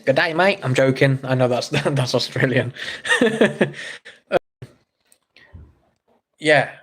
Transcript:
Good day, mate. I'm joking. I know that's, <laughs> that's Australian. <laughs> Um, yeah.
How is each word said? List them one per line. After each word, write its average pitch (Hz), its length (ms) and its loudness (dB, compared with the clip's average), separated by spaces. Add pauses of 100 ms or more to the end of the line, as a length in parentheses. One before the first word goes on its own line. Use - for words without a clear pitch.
Good 135 100 2
day, 165 180 0
mate. 180 300 2
I'm 127 100 -2
joking. 135 500 2
I 131 120 -2
know 127 120 2
that's, 120 220 -2
<laughs> - 0 -
that's 139 460 -2
Australian. 123 580 0 (480)
<laughs> 220 520 2 (580)
Um, - 80 0 (2000)
yeah. 147 320 2 (120)